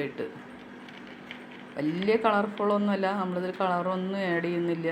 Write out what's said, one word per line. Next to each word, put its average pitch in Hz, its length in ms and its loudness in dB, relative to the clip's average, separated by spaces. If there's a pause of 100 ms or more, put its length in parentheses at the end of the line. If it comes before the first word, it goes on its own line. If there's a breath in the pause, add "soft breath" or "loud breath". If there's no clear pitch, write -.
ആയിട്ട്. - 260 -4 (1500)
വലിയ 175 380 2 (120)
കളർഫുള്ളൊന്നുമല്ല, 208 800 4 (160)
നമ്മളിതിൽ 180 300 -2 (100)
കളറൊന്നും 185 580 0 (120)
ആഡ് 170 160 2
ചെയ്യുന്നില്ല. 170 440 0